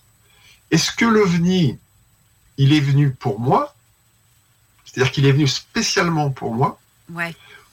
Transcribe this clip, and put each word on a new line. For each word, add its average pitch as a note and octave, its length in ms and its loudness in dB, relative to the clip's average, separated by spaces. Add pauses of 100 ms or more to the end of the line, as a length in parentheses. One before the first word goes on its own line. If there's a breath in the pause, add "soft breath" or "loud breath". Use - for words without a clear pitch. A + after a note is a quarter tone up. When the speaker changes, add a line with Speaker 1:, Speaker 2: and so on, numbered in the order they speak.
(720 soft breath)
Speaker 1:
est-ce - 220 0
que - 120 -2
l'ovni, F3+ 720 2 (800)
il C3+ 160 4
est D3+ 80 4
venu C#3 300 2
pour A2 280 -6
moi ? G3 360 -2 (1120)
C'est-à-dire C3 260 -2
qu'il C#3 140 0
est C#3 60 6
venu C#3+ 140 2
spécialement E3+ 840 -2
pour A#2 240 -8
moi ? - 260 -2 (320)
Speaker 2:
Ouais. E3+ 220 -10 (380 loud breath)